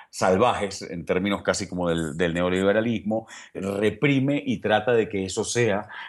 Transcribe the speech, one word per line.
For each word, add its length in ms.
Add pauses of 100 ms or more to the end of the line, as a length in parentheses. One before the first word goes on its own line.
(100)
salvajes, 720
en 240
términos 340
casi 260
como 220
del, 300
del 160
neoliberalismo, 920 (280)
reprime 880
y 140
trata 340
de 160
que 160
eso 180
sea 460 (200)